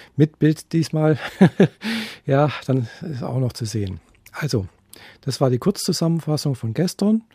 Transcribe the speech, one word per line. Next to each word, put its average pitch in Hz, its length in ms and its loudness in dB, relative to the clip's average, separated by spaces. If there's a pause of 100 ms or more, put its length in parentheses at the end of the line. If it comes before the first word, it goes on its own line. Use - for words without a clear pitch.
(160)
mit 151 220 2
Bild - 360 0
diesmal. 156 440 2 (220)
<laughs> 175 180 6 (680)
Ja, 143 240 2 (140)
dann 127 240 0 (200)
ist 123 140 -8
auch 131 160 -4
noch 123 140 -2
zu - 100 -8
sehen. 98 380 -4 (320)
Also, 110 340 -4 (540)
das - 180 -6
war 135 100 4
die 123 100 0
Kurzzusammenfassung 160 960 -2
von 110 180 -6
gestern. 214 500 0 (100)